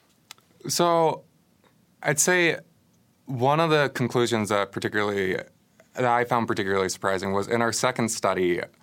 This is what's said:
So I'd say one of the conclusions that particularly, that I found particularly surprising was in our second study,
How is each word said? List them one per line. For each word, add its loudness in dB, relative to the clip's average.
So 2
I'd -2
say 2
one 2
of 2
the 4
conclusions 0
that 0
particularly, -2
that -2
I 2
found 0
particularly -2
surprising -4
was -2
in 0
our 0
second -2
study, 0